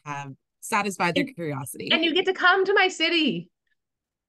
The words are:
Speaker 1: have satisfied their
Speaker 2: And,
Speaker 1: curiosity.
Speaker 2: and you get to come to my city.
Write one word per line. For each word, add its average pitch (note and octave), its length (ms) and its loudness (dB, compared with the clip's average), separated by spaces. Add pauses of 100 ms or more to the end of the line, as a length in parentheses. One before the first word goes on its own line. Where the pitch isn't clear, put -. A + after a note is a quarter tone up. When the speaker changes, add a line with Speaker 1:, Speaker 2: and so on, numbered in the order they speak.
Speaker 1:
have C#3+ 260 -10 (300)
satisfied G3 540 -2
their F#3 100 0
Speaker 2:
And, - 100 -10
Speaker 1:
curiosity. C#3 560 -8
Speaker 2:
and E4 120 2
you E4 100 0
get F4+ 120 0
to F#4+ 80 0
come F#4 300 4
to F#4+ 100 2
my G4 140 4
city. D#4 640 0 (800)